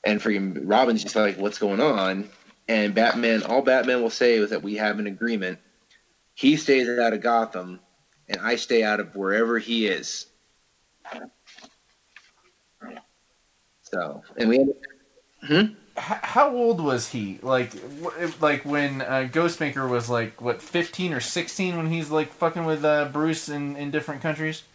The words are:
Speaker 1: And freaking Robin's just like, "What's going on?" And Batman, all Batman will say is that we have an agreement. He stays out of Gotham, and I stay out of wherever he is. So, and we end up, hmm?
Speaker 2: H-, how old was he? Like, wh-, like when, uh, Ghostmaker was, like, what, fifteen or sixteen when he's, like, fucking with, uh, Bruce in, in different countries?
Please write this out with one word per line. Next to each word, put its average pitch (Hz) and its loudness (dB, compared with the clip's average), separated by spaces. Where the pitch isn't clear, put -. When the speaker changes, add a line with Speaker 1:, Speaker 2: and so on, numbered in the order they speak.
Speaker 1:
And 104 0
freaking 98 -2
Robin's 110 4
just - -8
like, 101 2
"What's 101 -4
going 101 0
on?" 101 0
And 104 2
Batman, 113 4
all 127 2
Batman 127 4
will 113 0
say 120 4
is 104 2
that 98 -2
we 104 -4
have 104 0
an 104 -4
agreement. 98 -4
He 147 4
stays 135 2
out 120 2
of 104 -2
Gotham, 104 0
and - -6
I 117 0
stay 120 2
out 107 2
of 92 -8
wherever 107 2
he 113 0
is. - -4
So, 85 -8
and 117 2
we 117 6
end 139 4
up, - -4
hmm? 156 6
Speaker 2:
H-, - -6
how 277 2
old 233 2
was 131 0
he? 101 -6
Like, 127 0
wh-, 160 -8
like 147 2
when, 143 -2
uh, 131 -2
Ghostmaker 156 0
was, 120 0
like, 113 -2
what, 117 -2
fifteen 175 -2
or 131 -4
sixteen 180 -4
when 160 -2
he's, 165 -4
like, 151 0
fucking 165 -2
with, 156 -2
uh, 151 4
Bruce 156 -2
in, 143 -6
in 143 -6
different 147 -4
countries? 156 -4